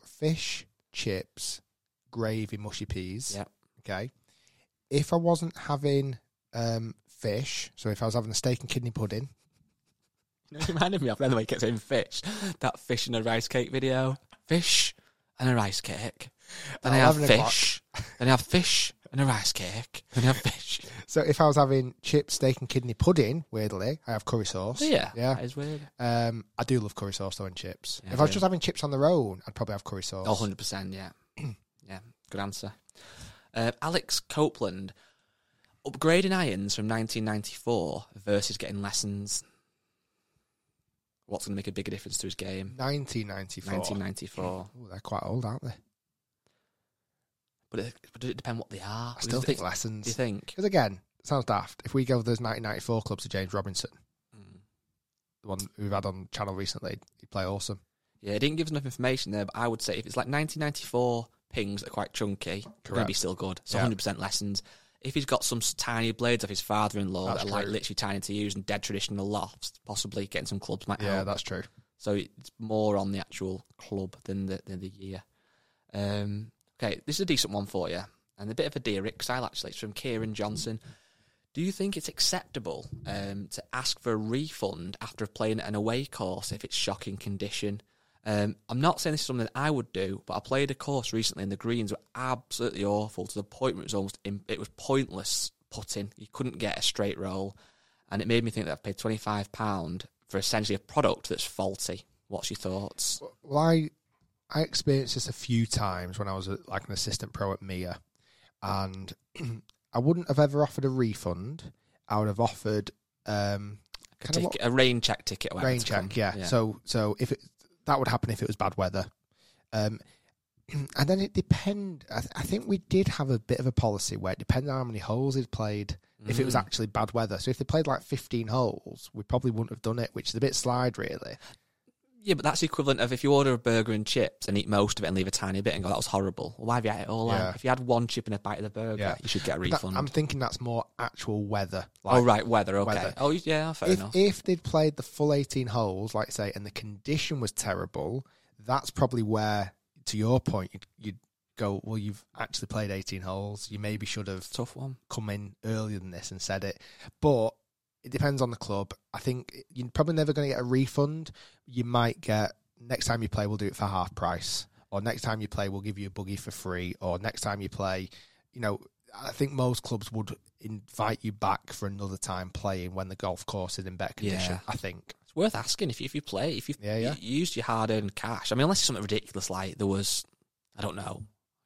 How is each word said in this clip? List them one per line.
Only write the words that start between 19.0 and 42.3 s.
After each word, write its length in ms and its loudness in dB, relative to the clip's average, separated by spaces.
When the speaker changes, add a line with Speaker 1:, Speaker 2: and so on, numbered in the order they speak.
Speaker 2:
and 100 0
a 40 6
rice 300 4
cake. 480 -6
Then 120 4
I 40 8
have 80 8
fish. 480 -2
<laughs> 60 -16
Speaker 1:
So 140 2
if 220 6
I 40 10
was 100 6
having 440 6
chips, 340 2
steak 260 4
and 100 -6
kidney 240 0
pudding, 560 6
weirdly, 560 -2
I 60 -2
have 120 -2
curry 220 0
sauce. 340 -2
Speaker 2:
Yeah, 340 4
Speaker 1:
Yeah. 200 2
Speaker 2:
that 100 -4
is 100 -6
weird. 280 -6
Speaker 1:
Um, 480 2
I 60 0
do 160 4
love 140 -4
curry 180 -4
sauce, 240 -4
though, 80 -8
and 100 -8
chips. 520 -8
Speaker 2:
Yeah, 80 -6
Speaker 1:
If 40 2
Speaker 2:
I 20 6
Speaker 1:
I 20 6
was 80 8
Speaker 2:
do. 40 0
Speaker 1:
just 100 0
having 160 2
chips 220 0
on 80 0
their 140 4
own, 420 4
I'd 80 -12
probably 200 -4
have 100 -8
curry 200 -8
sauce. 220 -6
Speaker 2:
Oh, 80 4
hundred 220 0
percent, 380 -6
yeah. 160 -12
<clears throat> 60 -12
Yeah, 120 -12
good 100 -4
answer. 320 -6
Uh, 200 2
Alex 380 0
Copeland, 760 0
upgrading 460 4
irons 420 2
from 120 0
nineteen 400 0
ninety-four 880 -2
versus 420 2
getting 240 -6
lessons. 600 -2
What's 200 -6
gonna 100 -4
make 120 -6
a 40 -2
bigger 180 -6
difference 280 -6
to 80 -8
his 80 -8